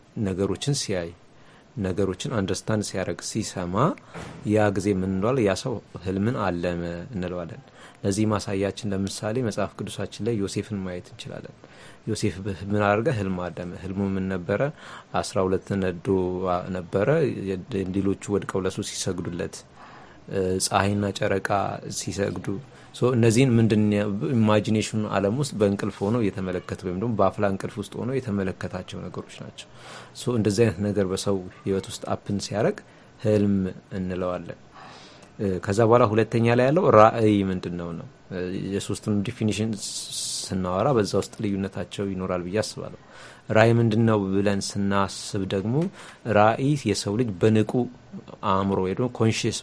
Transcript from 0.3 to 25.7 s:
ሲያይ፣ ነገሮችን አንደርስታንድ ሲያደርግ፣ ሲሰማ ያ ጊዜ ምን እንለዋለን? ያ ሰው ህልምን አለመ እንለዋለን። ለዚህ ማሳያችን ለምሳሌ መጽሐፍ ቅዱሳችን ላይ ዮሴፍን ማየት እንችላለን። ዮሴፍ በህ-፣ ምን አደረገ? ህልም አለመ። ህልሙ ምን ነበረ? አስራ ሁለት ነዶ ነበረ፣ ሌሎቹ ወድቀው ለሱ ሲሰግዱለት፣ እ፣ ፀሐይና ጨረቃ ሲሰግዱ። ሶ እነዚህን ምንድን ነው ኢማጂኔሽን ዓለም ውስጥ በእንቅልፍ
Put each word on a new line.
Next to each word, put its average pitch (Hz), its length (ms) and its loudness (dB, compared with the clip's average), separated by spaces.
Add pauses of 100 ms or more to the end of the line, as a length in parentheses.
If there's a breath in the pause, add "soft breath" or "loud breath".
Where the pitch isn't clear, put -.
ሲያይ፣ 90 340 -4 (680 loud breath)
ነገሮችን 92 560 -2
አንደርስታንድ 101 500 0
ሲያደርግ፣ 90 400 -4
ሲሰማ 92 520 -6 (720 loud breath)
ያ 107 240 4
ጊዜ 95 220 -2
ምን 92 180 0
እንለዋለን? 107 340 0
ያ 98 120 4
ሰው 131 180 -6 (280)
ህልምን 98 380 -2
አለመ 87 420 -2 (240)
እንለዋለን። 90 560 -8 (360 loud breath)
ለዚህ 101 300 0
ማሳያችን 101 600 -2
ለምሳሌ 98 520 -4
መጽሐፍ 101 320 -2
ቅዱሳችን - 500 -10
ላይ 117 120 -2
ዮሴፍን 98 440 -4
ማየት 90 280 -8
እንችላለን። - 480 -14 (500 loud breath)
ዮሴፍ 107 340 -2
በህ-፣ 98 260 -8
ምን 104 160 0
አደረገ? 104 320 4
ህልም 95 260 -2
አለመ። 87 380 -8
ህልሙ 95 300 -6
ምን 95 200 -2
ነበረ? 95 340 -2 (520 loud breath)
አስራ - 280 -2
ሁለት 92 340 0
ነዶ 87 320 -2 (640)
ነበረ፣ 92 360 0 (840)
ሌሎቹ 98 400 0
ወድቀው 95 300 0
ለሱ 92 240 -2
ሲሰግዱለት፣ 87 680 -6 (720 loud breath)
እ፣ 98 140 -4 (220)
ፀሐይና 101 520 2
ጨረቃ 98 360 -2 (440)
ሲሰግዱ። 98 540 -4 (480 loud breath)
ሶ 123 160 2
እነዚህን 120 420 6
ምንድን 110 320 6
ነው 104 140 4 (320)
ኢማጂኔሽን 107 760 4
ዓለም 101 280 2
ውስጥ 139 180 -2
በእንቅልፍ 101 440 0